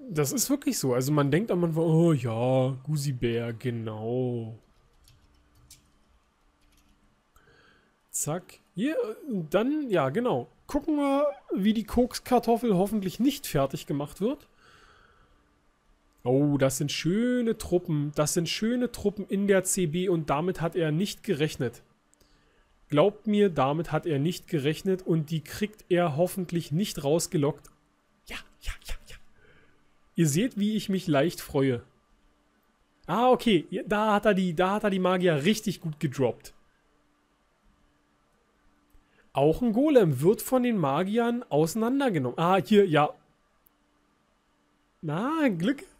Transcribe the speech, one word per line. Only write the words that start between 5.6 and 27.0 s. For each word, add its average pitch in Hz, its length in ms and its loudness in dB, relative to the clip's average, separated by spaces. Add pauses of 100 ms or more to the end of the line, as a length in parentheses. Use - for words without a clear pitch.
Zack. - 500 -8 (140)
Hier, 269 220 -2
äh, 427 520 -6
dann, 262 400 0
ja, 151 220 2
genau. 175 380 -2 (180)
Gucken 294 300 -2
wir, 285 300 2 (280)
wie 214 200 2
die 214 100 -4
Kokskartoffel 233 880 0
hoffentlich 190 460 -2
nicht 262 260 0
fertig 139 400 -2
gemacht 143 340 -6
wird. 247 280 -4 (1800)
Oh, 143 340 2
das 135 200 0
sind 147 140 -4
schöne 226 680 -2
Truppen. 151 560 -2
Das 151 200 -2
sind 165 140 -2
schöne 240 440 -2
Truppen 202 340 -4
in 202 200 -2
der 190 180 4
C 185 220 0
B 180 220 -2
und 165 220 0
damit 160 300 -2
hat 165 160 -4
er 156 160 0
nicht 180 300 -4
gerechnet. 147 600 -4 (1040)
Glaubt 196 380 2
mir, 208 220 4
damit 147 420 0
hat 156 160 -2
er 147 120 -2
nicht 160 280 -4
gerechnet 160 560 -2
und 165 280 -2
die 160 120 -4
kriegt - 460 -8
er 170 280 0
hoffentlich 175 560 -4
nicht 175 300 -4